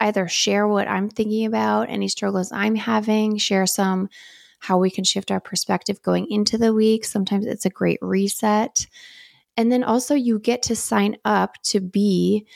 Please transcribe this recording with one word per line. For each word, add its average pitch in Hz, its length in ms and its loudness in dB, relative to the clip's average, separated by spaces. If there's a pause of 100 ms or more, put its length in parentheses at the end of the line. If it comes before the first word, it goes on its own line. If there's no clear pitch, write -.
either 208 260 0
share 202 400 0
what 202 220 0
I'm 190 200 -2
thinking 214 380 -2
about, 214 420 0
any 196 200 -4
struggles 190 440 -4
I'm 214 220 -2
having, 214 640 0
share 190 280 0
some 190 420 0 (500)
how 185 200 0
we 190 120 2
can 190 140 -4
shift - 260 -2
our 190 100 -2
perspective - 640 -4
going 180 280 0
into 208 280 0
the 226 160 4
week. 220 300 4
Sometimes 196 420 -2
it's - 200 -4
a 190 40 0
great 175 320 0
reset. 202 840 0 (680)
And 233 140 2
then 247 140 2
also 254 320 0
you 240 240 2
get 240 240 -2
to 233 100 -2
sign 208 500 0
up 196 300 2 (100)
to - 160 0
be 196 640 2 (120)